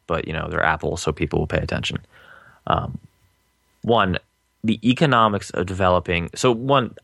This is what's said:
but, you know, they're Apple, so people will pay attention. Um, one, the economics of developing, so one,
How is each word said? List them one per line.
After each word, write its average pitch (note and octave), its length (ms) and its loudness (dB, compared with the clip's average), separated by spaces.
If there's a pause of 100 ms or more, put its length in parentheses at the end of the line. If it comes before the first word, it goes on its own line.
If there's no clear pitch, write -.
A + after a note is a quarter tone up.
but, E2 200 -2
you D#2+ 60 -6
know, D#2 160 -6
they're E2 160 -2
Apple, D#2+ 320 -2
so D#2+ 160 -4
people D#2 280 -2
will D#2+ 60 -2
pay - 120 -2
attention. - 400 -4 (680)
Um, - 320 -2 (840)
one, G#2+ 360 2 (440)
the A2 160 0 (100)
economics A#2 640 2
of F2+ 160 -2
developing, F2+ 680 0
so B2+ 180 2
one, B2+ 520 0